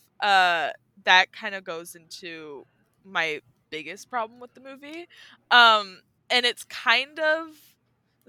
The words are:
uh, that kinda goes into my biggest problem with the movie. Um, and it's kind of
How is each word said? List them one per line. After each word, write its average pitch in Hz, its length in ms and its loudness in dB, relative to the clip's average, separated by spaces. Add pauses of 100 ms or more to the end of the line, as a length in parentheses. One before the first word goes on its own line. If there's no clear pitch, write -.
(220)
uh, 180 500 2 (340)
that 185 280 4
kinda 196 280 -12
goes 170 340 -14
into 160 720 -16 (380)
my 165 380 -6 (300)
biggest 156 380 -14
problem 240 300 -8
with 247 160 -20
the 254 60 -20
movie. 285 460 -18 (440)
Um, 214 500 4 (280)
and 247 160 0
it's - 200 -2
kind 262 540 -2
of 320 300 -2 (800)